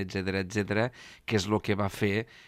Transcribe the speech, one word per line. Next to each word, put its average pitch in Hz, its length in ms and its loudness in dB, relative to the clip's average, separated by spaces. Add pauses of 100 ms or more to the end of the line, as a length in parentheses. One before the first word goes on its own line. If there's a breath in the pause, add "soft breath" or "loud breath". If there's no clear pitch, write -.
etcètera, 95 420 -2
etcètera, 104 400 0 (380 loud breath)
que 110 160 2
és 92 100 -2
lo 107 140 4
que 104 100 0
va 98 160 0
fer 107 380 0 (200 loud breath)